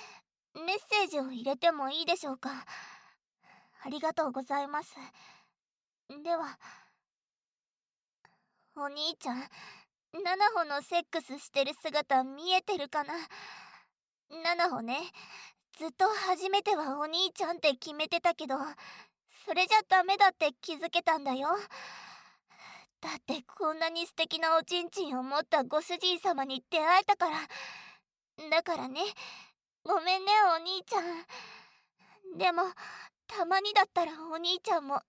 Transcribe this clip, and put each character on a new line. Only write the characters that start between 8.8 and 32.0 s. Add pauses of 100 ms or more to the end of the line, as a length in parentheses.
兄
ち
ゃ
ん、 (760)
ナ
ナ
ホ
の
セ
ッ
ク
ス
し
て
る
姿
見
え
て
る
か
な？ (1160)
ナ
ナ
ホ
ね、 (640)
ず
っ
と (180)
初
め
て
は
お
兄
ち
ゃ
ん
っ
て
決
め
て
た
け
ど、 (880)
そ
れ
じ
ゃ
ダ
メ
だ
っ
て
気
づ
け
た
ん
だ
よ。 (1500)
だ
っ
て
こ
ん
な
に
素
敵
な
お
ち
ん
ち
ん
を
持
っ
た
ご
主
人
様
に
出
会
え
た
か
ら。 (1000)
だ
か
ら
ね、 (840)
ご
め
ん
ね、 (200)
お
兄
ち
ゃ
ん。 (1120)